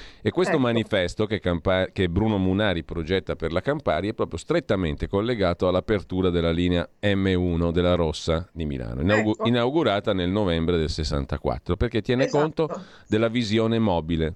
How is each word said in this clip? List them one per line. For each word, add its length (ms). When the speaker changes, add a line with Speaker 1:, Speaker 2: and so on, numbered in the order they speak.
Speaker 1:
e 120
questo 220
Speaker 2:
Ecco. 80
Speaker 1:
manifesto 640
che 120
Campa-, 540
che 160
Bruno 300
Munari 440
progetta 520
per 160
la 100
Campari 480
è 60
proprio 240
strettamente 680
collegato 600
all'apertura 640
della 180
linea 400
M 340
uno 320
della 240
Rossa 580
di 140
Milano, 360
inaugu-, 340
Speaker 2:
Ecco. 120
Speaker 1:
inaugurata 640
nel 200
novembre 480
del 100
sessantaquattro, 880
perché 240
tiene 240
Speaker 2:
Esatto. 160
Speaker 1:
conto 420
della 200
visione 500
mobile, 580